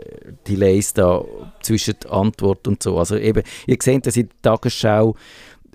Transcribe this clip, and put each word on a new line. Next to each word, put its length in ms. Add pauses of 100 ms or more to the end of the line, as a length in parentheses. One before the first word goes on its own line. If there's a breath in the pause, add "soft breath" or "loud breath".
(480)
Delays 460
da 280 (400)
zwischen 400
der 100
Antwort 540
und 160
so. 160
Also 180
eben, 280 (240 loud breath)
ihr 120
seht 240
das 120
in 120
der 140
Tagesschau, 720 (600 loud breath)